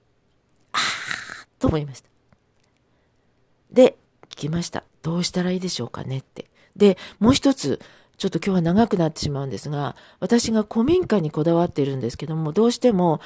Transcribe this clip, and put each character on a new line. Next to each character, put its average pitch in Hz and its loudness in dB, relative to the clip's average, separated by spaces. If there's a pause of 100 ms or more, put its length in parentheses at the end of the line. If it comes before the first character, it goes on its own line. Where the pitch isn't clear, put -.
(720)
「あ - -4
ー」 - -2 (760)
と 262 0
思 160 0
い 147 -6
ま 135 -14
し - -20
た。 - -20 (1600)
で、 247 6 (320)
聞 - -20
き 147 -6
ま 170 -4
し - -8
た。 - -10 (180)
「ど 165 -4
う 180 -2
し - -4
た 180 -2
ら 180 0
い 185 -2
い - -4
で 180 -8
し - -6
ょ 117 -6
う - -10
か - -12
ね」 131 -6
っ - -16
て。 - -18 (260)
で、 196 6 (220)
も 220 4
う - 8
一 180 2
つ、 - -4 (360)
ち - -6
ょ - 0
っ - 0
と 170 -4
今 - -4
日 202 -2
は 185 2
長 190 4
く 208 -2
な 165 2
っ 156 -2
て - -14
し 151 -4
ま 139 -6
う 135 -8
ん - -8
で 110 -8
す - -10
が、 143 -6 (240)
私 226 2
が 214 2
古 233 0
民 339 2
家 208 2
に 151 -2
こ 151 -2
だ 170 4
わ 170 4
っ 170 -2
て - -4
い 135 2
る 135 -4
ん - -6
で 117 -2
す - -12
け 147 -10
ど 160 -6
も、 156 -4
ど 220 4
う 240 4
し - -2
て 233 2
も 175 2